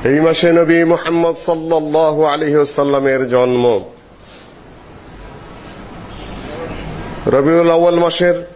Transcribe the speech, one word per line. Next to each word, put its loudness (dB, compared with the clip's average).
এই 2
মাসে 2
নবী 4
মুহাম্মদ 0
সাল্লাল্লাহু 0
আলাইহি 0
ওয়াসাল্লামের 0
জন্ম। 2
রবিউল 4
আউয়াল 2
মাসের 0